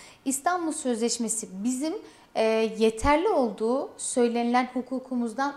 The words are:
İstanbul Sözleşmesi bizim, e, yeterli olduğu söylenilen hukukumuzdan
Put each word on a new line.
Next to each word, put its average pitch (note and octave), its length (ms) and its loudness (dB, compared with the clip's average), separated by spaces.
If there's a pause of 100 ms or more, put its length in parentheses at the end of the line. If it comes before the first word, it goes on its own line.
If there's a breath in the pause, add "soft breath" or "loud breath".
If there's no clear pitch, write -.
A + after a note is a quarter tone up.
(240 loud breath)
İstanbul E4 480 0
Sözleşmesi A#3 760 -2 (160)
bizim, C4 300 -2 (400 loud breath)
e, A3 100 2 (340)
yeterli C#4 500 4
olduğu B3+ 680 0
söylenilen A#3+ 800 2
hukukumuzdan B3+ 840 -4